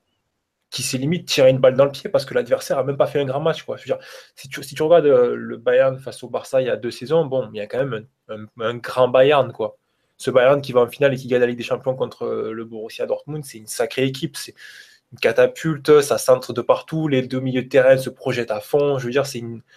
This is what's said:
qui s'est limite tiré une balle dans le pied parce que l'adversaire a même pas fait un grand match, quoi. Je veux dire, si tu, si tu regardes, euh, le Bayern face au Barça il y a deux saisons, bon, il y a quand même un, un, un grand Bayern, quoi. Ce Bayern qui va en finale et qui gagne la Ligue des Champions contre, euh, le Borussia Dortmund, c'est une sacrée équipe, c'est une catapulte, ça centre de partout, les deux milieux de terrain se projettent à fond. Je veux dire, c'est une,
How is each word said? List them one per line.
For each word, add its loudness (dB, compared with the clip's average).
qui -8
s'est -6
limite -4
tiré 6
une 4
balle 6
dans 6
le -4
pied -12
parce 0
que -10
l'adversaire -2
a -2
même -4
pas 2
fait -4
un 0
grand -4
match, -2
quoi. -10
Je -20
veux -4
dire, -18
si -20
tu, -12
si -16
tu -4
regardes, 6
euh, 4
le -10
Bayern 2
face -14
au -14
Barça -2
il 0
y -2
a 0
deux -8
saisons, -2
bon, -4
il -16
y -6
a -8
quand -4
même -8
un, -12
un, -14
un -4
grand 0
Bayern, 4
quoi. -8
Ce -4
Bayern 6
qui -8
va 4
en 2
finale 0
et -4
qui -12
gagne 0
la 4
Ligue -6
des -10
Champions -4
contre, -8
euh, -6
le -10
Borussia -10
Dortmund, -8
c'est -18
une -20
sacrée -4
équipe, -6
c'est -14
une -20
catapulte, 2
ça -2
centre 0
de -4
partout, -2
les 2
deux -6
milieux -2
de -14
terrain 6
se -6
projettent -6
à -4
fond. 0
Je -6
veux -6
dire, 0
c'est -12
une, -12